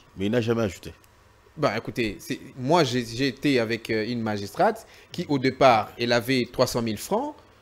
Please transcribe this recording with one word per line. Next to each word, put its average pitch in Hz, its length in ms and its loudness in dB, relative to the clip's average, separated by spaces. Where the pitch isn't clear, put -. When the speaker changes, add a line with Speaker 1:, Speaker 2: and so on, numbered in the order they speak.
Speaker 1:
mais 95 100 0
il 104 40 2
n'a 120 100 2
jamais 113 220 0
ajouté. - 300 -6
Speaker 2:
Bah, 139 220 0
écoutez, 107 420 -4
c'est, - 200 -8
moi, 151 260 4
j'ai, 120 220 0
j'ai 117 220 -2
été 135 320 0
avec, 113 320 -2
euh, 110 160 0
une 120 140 -4
magistrate 110 680 -2
qui, 175 180 -8
au 143 80 2
départ, 127 640 4
elle 120 120 0
avait 120 400 2
trois 127 140 2
cent 120 160 -2
mille 110 160 -2
francs, 262 380 -4